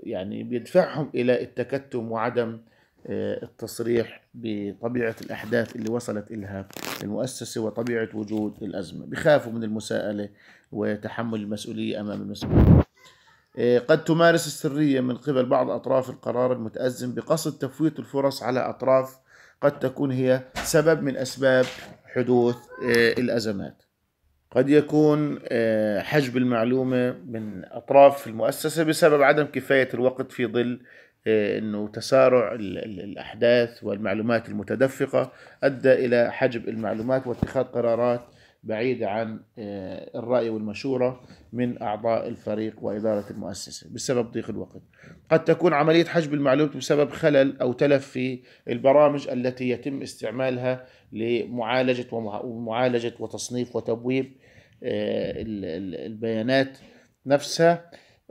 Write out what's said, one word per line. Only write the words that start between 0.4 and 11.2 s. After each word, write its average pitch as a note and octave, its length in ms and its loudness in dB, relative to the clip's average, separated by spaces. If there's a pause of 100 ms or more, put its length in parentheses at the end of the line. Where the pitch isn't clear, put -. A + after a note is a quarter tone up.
بيدفعهم C#3 720 -2
إلى B2 280 2
التكتم B2 680 -6
وعدم، A#2 480 -2 (460)
آه، G2+ 360 -6
التصريح A2+ 800 -4 (120)
بطبيعة A2+ 880 -6
الأحداث A2 560 -4
اللي A2 140 -6
وصلت A2+ 400 -6
إلها G2 380 -10 (340)
المؤسسة A2+ 580 -6
وطبيعة A2+ 540 -4
وجود G#2+ 480 -6
الأزمة، D#2+ 440 -10
بيخافوا C#3 460 2
من A2+ 120 -6
المساءلة G#2 640 -6 (440)
وتحمل G#2+ 680 -4